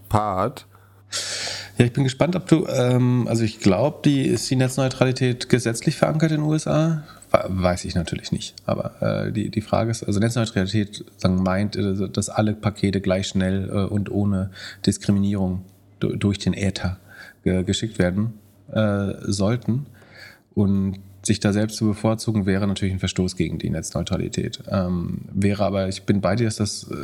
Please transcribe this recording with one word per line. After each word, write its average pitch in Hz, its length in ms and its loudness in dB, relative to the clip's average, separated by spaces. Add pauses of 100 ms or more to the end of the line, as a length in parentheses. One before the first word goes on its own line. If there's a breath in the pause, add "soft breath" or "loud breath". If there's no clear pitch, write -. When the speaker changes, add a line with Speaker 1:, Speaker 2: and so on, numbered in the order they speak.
Speaker 1:
Part. 104 580 0 (1120 loud breath)
Speaker 2:
Ja, 123 60 10
ich 120 80 2
bin 139 120 2
gespannt, 143 320 0
ob - 100 -4
du, 160 220 4
ähm, 123 600 2
also 113 140 2
ich 110 160 -2
glaub, 110 460 2
die, 139 180 4
ist 123 260 0
die 131 80 2
Netzneutralität 127 920 0
gesetzlich 123 480 0
verankert 156 340 2
in 151 100 0
den 151 60 0
U 156 80 2
S 156 140 -2
A? 156 340 2 (300 loud breath)
We-, - 160 2
weiß 90 360 0
ich 87 120 -2
natürlich - 340 -4
nicht, - 240 -6 (100)
aber, - 380 -4
äh, 52 300 0
die, 107 180 -2
die 110 100 -2
Frage 104 300 0
ist, - 140 -6
also 101 160 0
Netzneutralität, 107 840 0 (120)
sagen, 92 260 2
meint, 95 320 0
äh, 98 340 -2
dass - 200 -4
alle 107 260 2
Pakete 98 460 -2
gleich 95 280 0
schnell, 95 420 0
äh, 98 220 0
und 101 180 -2
ohne 98 400 0 (360 loud breath)
Diskriminierung 98 760 2 (360)
du-, 104 160 0
durch 101 240 2
den 90 160 0
Äther 95 440 -2 (440 loud breath)
ge-, 92 220 2
geschickt 104 340 -2
werden, 101 360 0 (360)
äh, 101 520 0
sollten. 113 640 -2 (680 loud breath)
Und 98 460 2 (220)
sich - 180 0
da 104 120 2
selbst 107 260 0
zu 110 80 0
bevorzugen, 107 600 0
wäre 98 220 2
natürlich 95 260 -2
ein 92 60 -4
Verstoß 92 340 -2
gegen 85 240 -2
die 82 120 -4
Netzneutralität. - 960 -4
Ähm, 90 540 -2 (100)
wäre 101 320 2
aber, 95 240 0
ich - 160 -8
bin 101 160 4
bei 95 160 2
dir, 120 80 2
dass 110 120 -2
das, - 280 -2
äh, - 200 -10